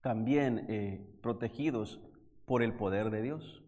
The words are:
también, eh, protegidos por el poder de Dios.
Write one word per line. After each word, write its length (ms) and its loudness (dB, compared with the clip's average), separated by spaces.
también, 640 2
eh, 540 -4
protegidos 760 -2
por 180 4
el 120 2
poder 360 0
de 120 -2
Dios. 460 -6